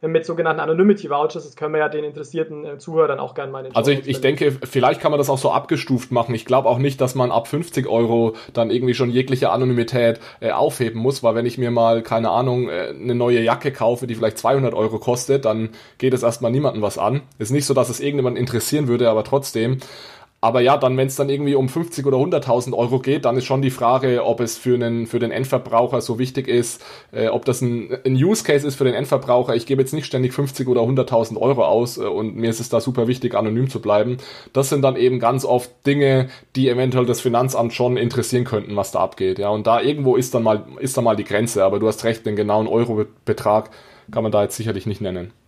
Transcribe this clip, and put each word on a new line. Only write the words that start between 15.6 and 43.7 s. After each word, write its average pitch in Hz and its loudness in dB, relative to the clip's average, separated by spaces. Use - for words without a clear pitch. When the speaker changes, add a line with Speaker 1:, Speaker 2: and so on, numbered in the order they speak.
Speaker 2:
geht 127 0
es 120 0
erstmal 117 0
niemandem 127 -2
was 101 -2
an. 123 0
Ist 110 -4
nicht 143 0
so, - 0
dass 123 2
es 127 -6
irgendjemanden 135 -2
interessieren 127 -2
würde, 120 2
aber 107 2
trotzdem. 135 0
Aber 117 2
ja, 135 6
dann, 131 2
wenn's 131 0
dann 135 0
irgendwie 139 0
um 135 2
fünfzig 160 -6
oder 135 4
hunderttausend 131 0
Euro 120 2
geht, 139 0
dann 120 2
ist 127 -2
schon 135 0
die 135 2
Frage, 123 2
ob - 0
es 117 -4
für 123 2
einen, 117 -2
für 117 -2
den 117 0
Endverbraucher 123 0
so 110 -6
wichtig 127 -4
ist, - -2
äh, 110 0
ob - -2
das 131 0
ein, 120 -4
ein 131 2
Use 185 2
Case 147 2
ist 139 -4
für - -2
den 123 2
Endverbraucher. 127 0
Ich 120 -2
gebe 135 2
jetzt 131 -2
nicht 151 -6
ständig 127 -2
fünfzig 135 -4
oder 123 4
hunderttausend 113 0
Euro 120 4
aus, 113 2
äh, - -6
und 104 -4
mir 113 -2
ist 110 -4
es 120 -8
da 117 2
super 120 -2
wichtig, 123 -2
anonym 110 0
zu 110 -6
bleiben. 107 2
Das 131 2
sind 143 0
dann 135 2
eben 127 2
ganz 127 0
oft 123 0
Dinge, 139 4
die 131 4
eventuell 123 2
das 120 0
Finanzamt 120 0
schon 123 0
interessieren 120 0
könnten, 104 -4
was 98 -2
da - -2
abgeht. 92 -2
Ja, 101 -2
und 107 -2
da 117 4
irgendwo 139 2
ist 127 -2
dann 117 2
mal, 107 2
ist 131 -4
dann 120 0
mal 113 4
die 104 -4
Grenze. 104 0
Aber 95 2
du 107 2
hast 107 0
recht, 113 -2
den 107 -2
genauen 104 0
Euro-Betrag 110 0